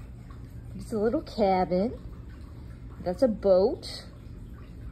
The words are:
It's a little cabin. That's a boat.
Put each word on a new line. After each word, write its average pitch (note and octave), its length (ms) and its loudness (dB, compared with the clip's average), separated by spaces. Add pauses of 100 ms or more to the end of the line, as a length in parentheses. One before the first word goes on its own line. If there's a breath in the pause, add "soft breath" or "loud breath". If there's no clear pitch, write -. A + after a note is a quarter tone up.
(760)
It's - 160 -8
a A3+ 60 0
little A#3 240 4
cabin. F#3+ 760 4 (1040)
That's F3+ 200 2
a B3+ 40 8
boat. G3+ 800 4 (880)